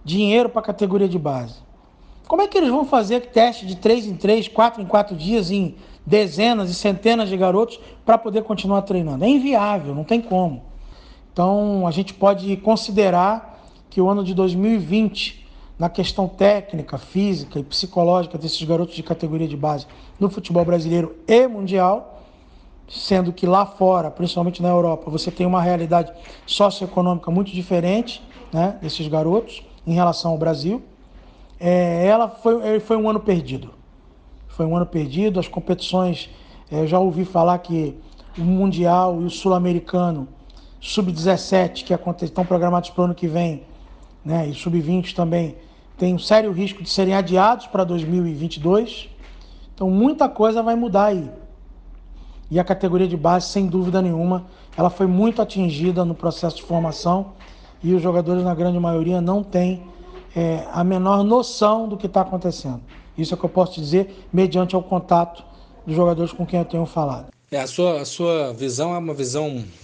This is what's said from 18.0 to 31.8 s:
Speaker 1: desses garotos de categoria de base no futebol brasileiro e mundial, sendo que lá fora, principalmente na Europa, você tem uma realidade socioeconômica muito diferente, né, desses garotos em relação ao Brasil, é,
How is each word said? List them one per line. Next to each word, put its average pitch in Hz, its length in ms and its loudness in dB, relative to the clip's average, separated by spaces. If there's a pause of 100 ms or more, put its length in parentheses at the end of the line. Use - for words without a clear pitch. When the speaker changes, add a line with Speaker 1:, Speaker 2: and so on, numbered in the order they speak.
Speaker 1:
desses 160 240 -6
garotos 165 320 -2
de 160 80 -10
categoria 160 460 -4
de 147 80 -8
base 143 300 -4 (340)
no 196 100 2
futebol 175 340 0
brasileiro 165 520 0 (100)
e 247 220 6
mundial, 196 720 -2 (680)
sendo 185 440 0
que 180 140 -4
lá 190 180 4
fora, 185 460 2
principalmente 175 520 -4
na 175 60 2
Europa, 170 420 0
você 156 200 -4
tem 180 160 -2
uma 180 160 2
realidade 170 500 0 (320)
socioeconômica 180 840 0
muito 196 200 0
diferente, 180 720 -2 (300)
né, 185 280 0
desses 156 280 -8
garotos 160 540 -2 (240)
em 165 80 0
relação 170 380 2
ao 156 60 -2
Brasil, 160 440 -2 (760)
é, 175 480 2